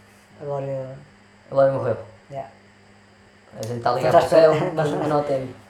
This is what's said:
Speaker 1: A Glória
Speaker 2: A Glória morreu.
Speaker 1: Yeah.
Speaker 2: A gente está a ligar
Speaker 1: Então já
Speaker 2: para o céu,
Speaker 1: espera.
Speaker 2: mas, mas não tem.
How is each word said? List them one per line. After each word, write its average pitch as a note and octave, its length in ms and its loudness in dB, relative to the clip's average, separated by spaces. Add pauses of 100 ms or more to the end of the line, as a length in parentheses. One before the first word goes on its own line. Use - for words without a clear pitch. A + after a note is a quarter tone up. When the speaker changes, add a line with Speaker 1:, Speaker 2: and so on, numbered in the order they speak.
(400)
Speaker 1:
A D#3 40 -16
Glória C3+ 520 -8 (540)
Speaker 2:
A C3+ 40 -10
Glória C3+ 180 4
morreu. A#2 240 -4 (340)
Speaker 1:
Yeah. C3+ 200 -14 (1040)
Speaker 2:
A - 100 -10
gente A#2+ 120 -8
está A#2+ 120 -2
a A#2+ 40 0
ligar - 140 0
Speaker 1:
Então E3 120 6
já - 60 0
Speaker 2:
para - 0 -
o E3 140 6
céu, D#3+ 120 8
Speaker 1:
espera. D3+ 220 -2
Speaker 2:
mas, D3+ 160 -2
mas D3 180 -2
não D3 140 0
tem. C3 320 -4 (160)